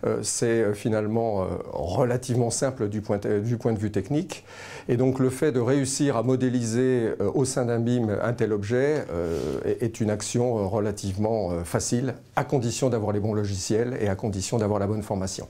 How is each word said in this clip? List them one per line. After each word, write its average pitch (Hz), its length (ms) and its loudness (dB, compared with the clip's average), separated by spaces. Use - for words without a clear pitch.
Euh, 113 160 0
c'est, 117 400 0
euh, 104 120 2
finalement, 107 680 0
euh, - 20 0
relativement 120 760 0
simple 127 400 -2
du 104 100 -4
point, 101 260 -2
euh, 107 140 2
du 117 180 -2
point 117 140 0
de 110 80 0
vue 104 100 -2
technique. 143 540 -4
Et 123 80 2
donc 131 200 2
le 131 120 4
fait 135 240 0
de 123 80 2
réussir 135 560 2
à 110 60 0
modéliser, 123 960 2
euh, 98 120 0
au 135 120 2
sein 131 180 -2
d'un 117 160 2
bim 117 300 2
un 113 120 0
tel 113 180 0
objet, 123 580 2
euh, 82 300 -2
est, 104 180 0
est 117 200 -2
une 107 80 2
action, 120 480 0
euh, 101 80 2
relativement, 104 840 0
euh, 85 120 -2
facile, 120 520 -2
à 143 80 2
condition 123 460 0
d'avoir 104 240 0
les 101 80 0
bons 107 120 0
logiciels 107 680 0
et 104 80 2
à 95 60 2
condition 98 420 -2
d'avoir 104 240 2
la 98 60 0
bonne 107 160 0
formation. 98 460 -4